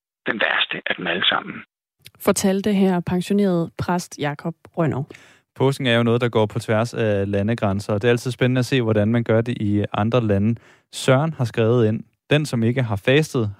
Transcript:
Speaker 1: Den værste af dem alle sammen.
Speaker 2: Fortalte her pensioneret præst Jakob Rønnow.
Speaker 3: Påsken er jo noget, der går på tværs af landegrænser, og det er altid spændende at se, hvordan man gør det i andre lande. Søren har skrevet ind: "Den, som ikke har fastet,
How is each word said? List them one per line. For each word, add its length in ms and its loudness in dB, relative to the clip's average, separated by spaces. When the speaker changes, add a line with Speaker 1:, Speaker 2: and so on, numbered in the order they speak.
Speaker 1:
Den 160 -2
værste 440 -4
af 60 -2
dem 120 -8
alle 180 -4
sammen. 300 -4
Speaker 2:
Fortalte 540 0
her 260 2
pensioneret 800 0
præst 420 -6
Jakob 360 -6
Rønnow. 280 -2
Speaker 3:
Påsken 320 0
er 100 4
jo 60 4
noget, 180 2
der 80 0
går 160 2
på 140 -4
tværs 340 0
af 380 0
landegrænser, 600 0
og 80 -2
det 60 2
er 40 6
altid 200 0
spændende 280 0
at 60 0
se, 160 0
hvordan 300 2
man 120 2
gør 180 2
det 200 -4
i 320 0
andre 280 0
lande. 340 2
Søren 420 0
har 120 -4
skrevet 420 2
ind: 160 -2
"Den, 160 2
som 180 -2
ikke 200 0
har 120 -4
fastet, 640 0